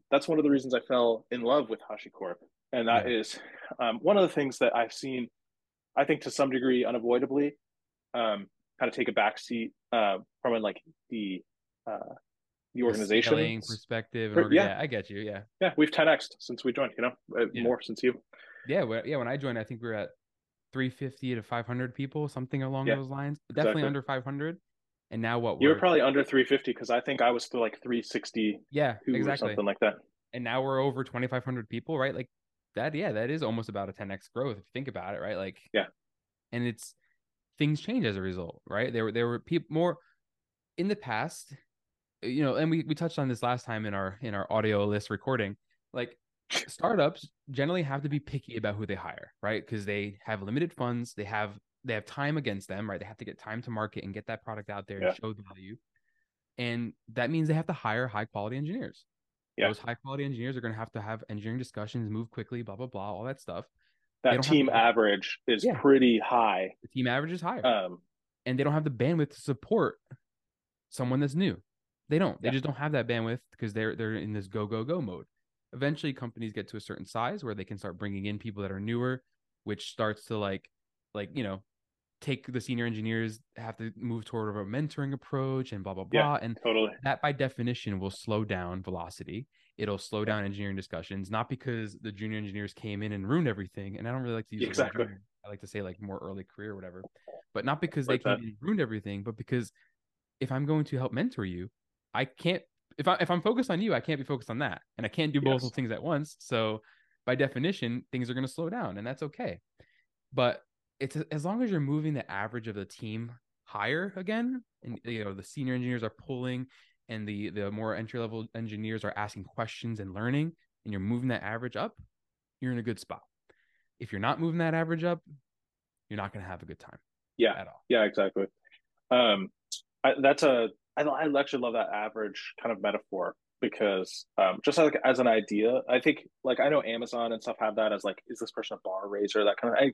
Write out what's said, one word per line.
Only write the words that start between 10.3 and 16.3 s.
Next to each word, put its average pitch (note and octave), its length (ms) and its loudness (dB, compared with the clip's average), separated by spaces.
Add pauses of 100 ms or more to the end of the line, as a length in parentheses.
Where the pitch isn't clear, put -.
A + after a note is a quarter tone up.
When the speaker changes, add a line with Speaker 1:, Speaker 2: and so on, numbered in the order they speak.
Speaker 1:
from, A#2 200 2
like, G2+ 200 -2 (280)
the, G2 320 -4 (460)
uh, G#2+ 120 -4 (720)
the B2 80 -2
Speaker 2:
The - 20 4
Speaker 1:
organization A2 500 4
Speaker 2:
scaling A2+ 280 2
perspective A2+ 680 -4
and G#2 40 -2
Speaker 1:
Per-, E3+ 80 8
Speaker 2:
org-, G#2+ 100 4
Speaker 1:
yeah. F#3 120 8
Speaker 2:
yeah, G3 160 -2
I D#3 60 -2
get A2+ 220 -4
you. G2+ 120 -8
Yeah. G#2 220 -6 (180)
Speaker 1:
Yeah, F#3 160 4
we've D3+ 140 6
ten D#3+ 180 6
X'd - 300 2